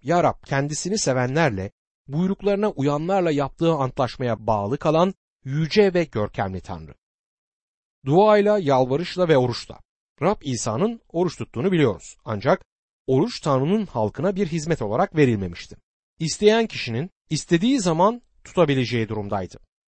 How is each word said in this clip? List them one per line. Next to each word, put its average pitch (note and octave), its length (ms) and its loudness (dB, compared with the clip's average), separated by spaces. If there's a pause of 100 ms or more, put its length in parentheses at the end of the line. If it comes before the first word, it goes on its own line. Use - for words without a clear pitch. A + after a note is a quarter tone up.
'Ya E3+ 200 2
Rab, C3 240 0
kendisini D3 520 -4
sevenlerle, B2+ 720 0 (380)
buyruklarına G3 640 0
uyanlarla D#3+ 600 0
yaptığı D3 420 0
antlaşmaya B2 760 -2
bağlı G#2+ 320 0
kalan E3+ 360 2 (300)
yüce D#3+ 500 2
ve F3 100 0
görkemli G2+ 560 -6
Tanrı.'" D#2+ 340 -16 (1120)
Duayla, G#3 520 4
yalvarışla D3 680 0
ve D#3 80 6
oruçla. B2 440 -2 (420)
Rab F#3+ 200 -2
İsa'nın C#3 640 -4
oruç E3+ 280 -4
tuttuğunu D3+ 360 -4
biliyoruz. B2+ 520 0
Ancak B2 400 -2 (420)
oruç D#3 340 0
Tanrı'nın E3 460 0
halkına C3+ 500 -4
bir G3 100 -2
hizmet D#3 360 -4
olarak A#2+ 340 -2
verilmemişti. G#2 600 0 (420)
İsteyen G#3+ 480 2
kişinin B2+ 440 -8 (200)
istediği G3 500 0
zaman F#3 420 2 (220)
tutabileceği B2 640 0
durumdaydı. G2+ 500 -6 (300)